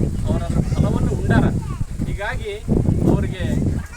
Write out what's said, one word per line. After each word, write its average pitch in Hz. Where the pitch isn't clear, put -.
ಅವ್ರು -
ಅದ್ರ -
ಫಲವನ್ನು -
ಉಂಡಾರ. -
ಹೀಗಾಗಿ 214
ಅವ್ರಿಗೆ -